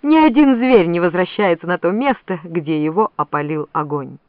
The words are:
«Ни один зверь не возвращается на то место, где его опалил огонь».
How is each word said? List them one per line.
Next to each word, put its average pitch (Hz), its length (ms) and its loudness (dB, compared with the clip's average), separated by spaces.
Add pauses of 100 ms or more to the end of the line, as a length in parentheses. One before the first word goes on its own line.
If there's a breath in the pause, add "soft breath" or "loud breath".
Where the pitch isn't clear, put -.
«Ни 294 120 4
один 277 420 4
зверь 233 280 4
не 170 140 -2
возвращается 175 640 -2
на 180 140 -4
то 170 100 -2
место, 214 540 -4
где 160 400 -4
его 170 340 -2
опалил 147 560 -4
огонь». 143 560 -6